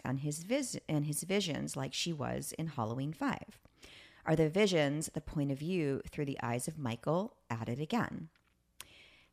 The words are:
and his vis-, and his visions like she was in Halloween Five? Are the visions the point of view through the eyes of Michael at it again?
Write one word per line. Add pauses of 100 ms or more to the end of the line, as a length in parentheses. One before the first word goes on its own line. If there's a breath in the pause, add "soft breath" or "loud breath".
and
his
vis-,
and
his
visions
like
she
was
in
Halloween
Five? (640 loud breath)
Are
the
visions
the
point
of
view
through
the
eyes
of
Michael (140)
at
it
again? (1040 loud breath)